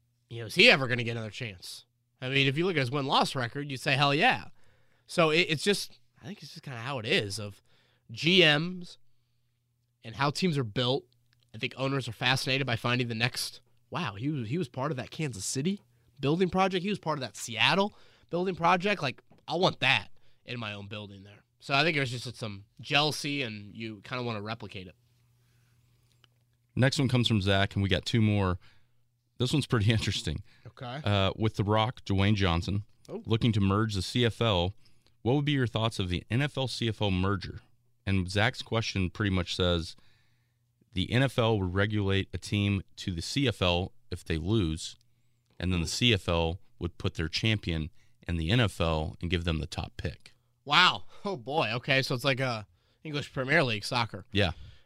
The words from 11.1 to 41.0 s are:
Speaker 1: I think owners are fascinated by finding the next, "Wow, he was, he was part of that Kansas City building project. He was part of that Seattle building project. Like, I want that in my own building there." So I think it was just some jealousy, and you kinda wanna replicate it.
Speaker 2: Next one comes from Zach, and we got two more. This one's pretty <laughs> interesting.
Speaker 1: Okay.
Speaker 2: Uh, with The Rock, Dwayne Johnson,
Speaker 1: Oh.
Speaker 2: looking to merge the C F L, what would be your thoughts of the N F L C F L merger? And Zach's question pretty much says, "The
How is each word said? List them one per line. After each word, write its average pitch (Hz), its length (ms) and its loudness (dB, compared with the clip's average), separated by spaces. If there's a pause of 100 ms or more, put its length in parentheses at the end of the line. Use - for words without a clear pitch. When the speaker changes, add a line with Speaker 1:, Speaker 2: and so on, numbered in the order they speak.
Speaker 1:
I 110 40 -12
think 123 180 -6
owners 135 300 -2
are 117 60 -8
fascinated 131 540 0
by 120 80 0
finding 123 320 0
the 117 80 -4
next, - 460 -4 (280)
"Wow, 123 260 -6
he 117 140 -6
was, 135 200 -4
he 135 100 -4
was 170 100 -4
part 139 220 -4
of 139 60 -6
that 110 120 -10
Kansas 123 360 -6
City 170 360 -2 (380)
building 165 300 2
project. 190 340 0
He 202 60 -4
was 202 100 -4
part 151 180 -4
of 139 40 -8
that 117 140 -10
Seattle 139 600 2 (340)
building 180 260 -2
project. 180 460 2
Like, 131 220 -6 (240)
I 143 80 -6
want 175 240 2
that 127 300 2 (360)
in 123 140 -8
my 107 140 -8
own 101 140 -12
building 101 360 -12
there." 104 200 -20 (160)
So - 140 -6
I 139 100 4
think 160 140 0
it - 20 0
was 135 120 -2
just 123 240 -10
some 104 300 -10 (160)
jealousy, 147 600 0
and 104 320 -10
you 110 280 -10
kinda 127 200 -6
wanna 113 180 -4
replicate 104 460 -10
it. 85 80 -20 (1800)
Speaker 2:
Next 113 240 2
one 135 80 2
comes 120 200 2
from 110 140 4
Zach, 98 340 2
and 98 80 2
we 98 60 0
got 90 160 2
two 117 160 2
more. 101 380 2 (800)
This 127 140 0
one's 147 140 0
pretty 110 240 4
<laughs> - 0 -
interesting. 101 520 0 (240)
Speaker 1:
Okay. 131 360 -12
Speaker 2:
Uh, 98 320 2
with 110 200 0
The 113 80 0
Rock, 107 420 2
Dwayne 98 300 4
Johnson, 95 480 0 (260)
Speaker 1:
Oh. 202 160 -10
Speaker 2:
looking 113 280 2
to 104 80 2
merge 104 340 2
the 95 60 0
C 120 240 0
F 110 160 0
L, 98 320 2 (500)
what 117 120 2
would 147 100 0
be 147 80 0
your 131 140 2
thoughts 113 300 -2
of 92 120 -2
the 90 200 -2
N 120 120 0
F 143 160 -4
L 135 100 -2
C 117 220 -4
F 107 120 -4
L 104 80 2
merger? 92 520 0 (440)
And 95 240 0
Zach's 101 320 0
question 101 480 -2
pretty 104 220 -2
much 92 240 0
says, 87 400 0 (960)
"The 92 180 -2